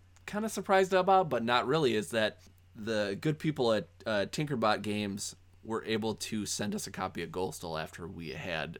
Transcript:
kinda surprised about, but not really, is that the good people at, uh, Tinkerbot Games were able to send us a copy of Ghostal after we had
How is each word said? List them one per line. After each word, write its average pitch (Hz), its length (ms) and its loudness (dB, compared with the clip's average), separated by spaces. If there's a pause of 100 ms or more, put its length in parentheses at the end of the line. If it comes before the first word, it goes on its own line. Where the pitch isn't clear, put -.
(260)
kinda 214 240 -4
surprised 190 440 2
about, 185 360 6
but 120 140 0
not 117 240 4
really, 139 280 4
is 107 160 0
that 110 280 2 (360)
the 104 440 -2
good 151 180 0
people 135 360 2
at, 101 160 0 (160)
uh, 104 260 2
Tinkerbot 113 500 0
Games 104 540 -4 (280)
were 110 220 -6
able 110 300 -2
to 107 300 -6
send 104 280 -4
us 107 140 -6
a - 40 -14
copy 92 300 -6
of 85 80 -6
Ghostal 90 520 -6
after 82 260 -10
we 87 220 -10
had 78 500 -6